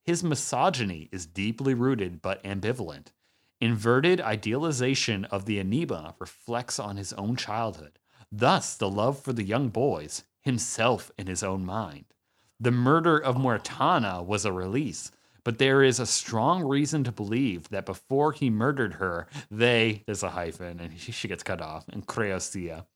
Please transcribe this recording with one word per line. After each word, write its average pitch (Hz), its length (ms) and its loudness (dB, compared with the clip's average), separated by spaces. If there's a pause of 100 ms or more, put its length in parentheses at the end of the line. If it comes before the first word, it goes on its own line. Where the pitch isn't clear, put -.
his 175 220 -2
misogyny 127 880 0
is 87 140 -8
deeply 113 480 0
rooted 113 480 0
but 95 200 -4
ambivalent. 98 680 -4 (520)
Inverted 120 640 4
idealization 120 1040 0
of 98 180 -4
the 104 160 -2
amoeba 98 580 -2
reflects - 640 -6
on 104 160 -8
his 98 160 -8
own 107 240 -4
childhood. 107 600 -6 (340)
Thus, 123 420 2
the 104 140 0
love 113 320 0
for 131 140 -4
the 113 100 -2
young 120 240 0
boys, 107 560 -2 (160)
himself 117 760 0
in 98 80 -8
his 90 160 -4
own 95 240 -2
mind. 90 400 -8 (520)
The 120 120 2
murder 151 480 6
of 135 180 0
Mortana 123 840 0
was 98 240 0
a 98 60 0
release, 95 580 -4 (340)
but 117 140 -2
there 135 240 8
is 127 180 6
a 117 60 -2
strong 147 580 2
reason 143 400 0
to 117 80 -2
believe 107 560 -2
that 98 160 -4
before 139 480 0
he 147 160 0
murdered 113 460 2
her, 85 340 -4 (220)
they," 113 560 2
there's 101 160 -6
a 92 80 -2
hyphen, 87 500 -8
and 82 180 -12
she, 113 140 -12
she - 160 -6
gets 90 140 -8
cut 90 180 -4
off, 78 300 -10
and - 160 -10
Creosia 92 880 -4